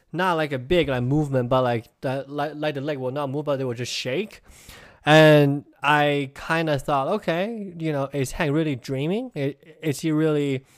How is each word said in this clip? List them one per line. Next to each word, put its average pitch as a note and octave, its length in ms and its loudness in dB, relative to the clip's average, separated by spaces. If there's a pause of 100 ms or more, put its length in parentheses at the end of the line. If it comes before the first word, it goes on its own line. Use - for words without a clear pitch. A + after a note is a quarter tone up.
(120)
not F3 240 0
like D#3 160 -2
a C3+ 80 -4
big, D3+ 300 0
like, B2 140 -2
movement, C3+ 440 0
but, C3 140 2
like, A#2+ 240 0 (160)
the, C3+ 260 -4
like, D3 280 -6
like, D3+ 200 -4
the C3+ 60 -6
leg D3 160 -4
will B2+ 140 -4
not D3 180 -4
move, D3 160 -4
but C#3 160 -2
it - 20 -2
will B2+ 100 -2
just A#2+ 200 -6
shake. D#3+ 480 -6 (640)
And D3 600 8 (160)
I D3 520 2
kinda D#3+ 460 -2
thought, C#3 300 -2
"Okay, G3+ 680 -4
you D#3+ 140 -4
know, C#3 220 -2
is C#3 180 -2
Hank D3+ 220 -2
really D#3 240 0
dreaming? E3 580 -6
I-, C#3+ 220 -4 (240)
is D#3 180 -2
he D#3+ 140 -2
really D3 500 0 (140)